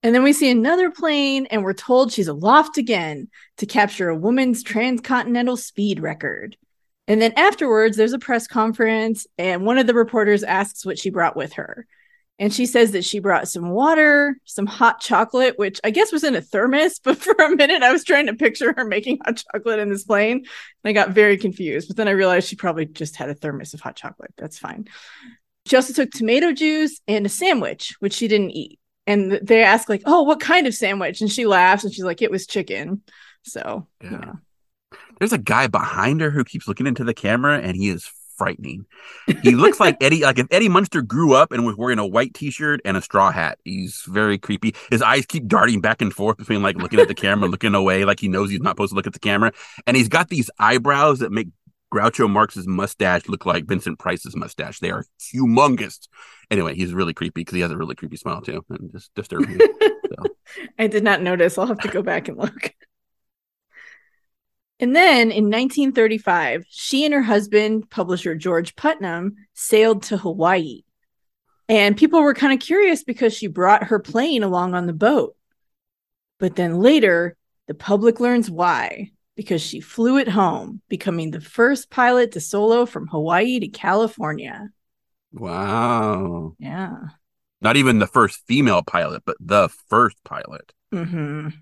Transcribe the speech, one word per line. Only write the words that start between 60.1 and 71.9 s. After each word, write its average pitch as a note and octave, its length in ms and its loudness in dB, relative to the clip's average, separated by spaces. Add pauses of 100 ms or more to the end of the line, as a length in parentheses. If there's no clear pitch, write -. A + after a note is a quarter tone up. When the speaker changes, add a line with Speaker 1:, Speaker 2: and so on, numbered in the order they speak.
Speaker 2:
So. - 60 -16 (560)
Speaker 1:
I A3 80 0
did G3+ 160 0
not G3+ 180 2
notice. F3+ 360 2
I'll F#3+ 80 -2
have A3+ 140 -6
to G3+ 100 -6
go F#3+ 120 -4
back - 280 -6
and - 80 -12
look. - 360 -8 (2000)
And B3+ 160 0
then C4+ 360 6
in G3+ 180 2
nineteen C4 420 0
thirty-five, F3+ 800 0
she - 340 -2
and D4 100 0
her C#4+ 100 2
husband, G#3+ 640 0
publisher F3 460 -4
George E3+ 400 -4
Putnam, G3+ 600 -4 (180)
sailed A3 500 2
to G#3 140 -4
Hawaii. F3 640 -2 (840)
And G#3 300 4